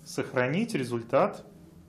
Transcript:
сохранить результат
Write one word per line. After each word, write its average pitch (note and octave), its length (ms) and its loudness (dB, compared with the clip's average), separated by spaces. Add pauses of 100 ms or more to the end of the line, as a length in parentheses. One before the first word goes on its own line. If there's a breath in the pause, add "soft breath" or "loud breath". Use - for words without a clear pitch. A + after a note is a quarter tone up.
сохранить C#3 720 0
результат C3 720 0 (440)